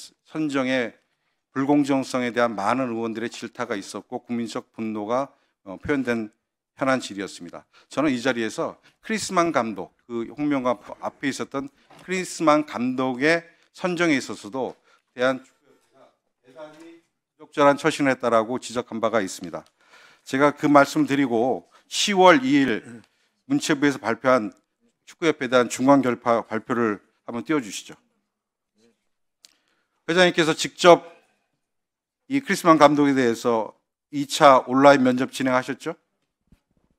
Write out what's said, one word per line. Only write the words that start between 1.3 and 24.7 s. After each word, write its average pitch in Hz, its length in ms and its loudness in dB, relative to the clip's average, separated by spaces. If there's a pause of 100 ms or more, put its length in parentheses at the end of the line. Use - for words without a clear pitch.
불공정성에 135 800 -2
대한 117 260 -2
많은 120 320 -2
의원들의 113 400 -6
질타가 117 480 -10
있었고 101 440 -12
국민적 117 520 -8
분노가, 110 580 -6 (340)
어, 92 120 -16
표현된 120 560 -4 (440)
현안 131 240 -2
질의였습니다. 90 680 -14 (240)
저는 139 220 -2
이 120 100 -4
자리에서 117 580 -4 (200)
크리스만 185 520 -4
감독, 110 420 -6 (120)
그 117 320 -10
홍명보 139 400 -2 (220)
앞에 131 280 -8
있었던 135 400 -8 (360)
크리스만 170 600 0
감독의 131 840 -2 (280)
선정에 175 420 -2
있어서도 107 580 -8 (380)
대한축구협회가 - 1000 -6 (360)
대단히 156 560 -20 (340)
부적절한 143 400 2
처신을 143 360 0
했다라고 117 460 0
지적한 117 440 -10
바가 110 180 0
있습니다. 82 420 -10 (640)
제가 139 280 0
그 - 120 -10
말씀을 147 420 4
드리고 123 640 -2 (180)
시월 185 540 4
이일 120 600 -2 (420)
문체부에서 143 540 0
발표한 113 520 0 (580)